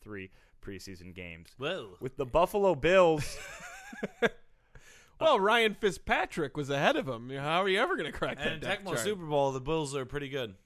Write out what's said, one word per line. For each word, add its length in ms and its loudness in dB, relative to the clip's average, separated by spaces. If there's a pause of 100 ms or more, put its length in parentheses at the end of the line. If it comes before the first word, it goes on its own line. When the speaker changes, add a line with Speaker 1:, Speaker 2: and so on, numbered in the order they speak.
Speaker 1:
three 280 -12 (340)
preseason 520 -14
games. 420 -14
Speaker 2:
Whoa. 420 -8
Speaker 1:
With 180 -10
the 80 -4
Buffalo 500 4
Bills. 600 6 (840)
Speaker 3:
<laughs> 60 2 (920)
Well, 200 6
Ryan 360 4
Fitzpatrick 840 -2
was 120 -6
ahead 280 4
of 100 -2
him. 220 -8
How 340 0
are 60 0
you 100 4
ever 160 2
gonna 160 -4
crack 260 -4
that 100 -4
Speaker 2:
And 80 -4
in 140 -6
Speaker 3:
depth 140 -4
Speaker 2:
Tecmo 40 -10
Speaker 3:
chart? 120 -2
Speaker 2:
Super 260 -4
Bowl, 280 2
the 80 -6
Bills 340 -2
are 100 -4
pretty 220 -8
good. 280 -8 (100)